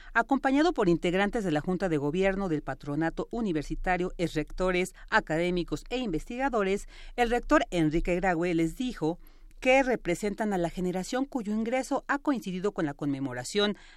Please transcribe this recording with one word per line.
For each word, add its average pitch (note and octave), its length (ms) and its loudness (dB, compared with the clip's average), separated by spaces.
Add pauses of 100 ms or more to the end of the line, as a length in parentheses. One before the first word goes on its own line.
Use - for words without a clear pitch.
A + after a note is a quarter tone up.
(140)
acompañado C#4 600 4
por G#3 160 2
integrantes F#3+ 540 2
de F3+ 80 0
la D3 100 2
Junta F#3 280 0
de D#3+ 80 2
Gobierno, F#3 520 0
del D3+ 120 0
Patronato D3 720 -4
Universitario, F3+ 880 -2
exrectores, F3+ 760 0 (160)
académicos F3+ 800 0
e B3 80 -2
investigadores, A3+ 880 -2 (280)
el A#3+ 160 2
rector A#3+ 400 4
Enrique E3+ 440 2
Graue F3+ 380 2
les E3 220 2
dijo F3+ 420 -2 (420)
que C4 220 6
representan G#3 720 -2
a F#3 60 2
la E3 100 0
generación F#3 560 -4
cuyo G#3+ 260 -4
ingreso A#3 560 -2
ha C#4 120 0
coincidido G3+ 540 -2
con F3 120 -2
la C#3+ 80 -2
conmemoración C#3 840 -2 (220)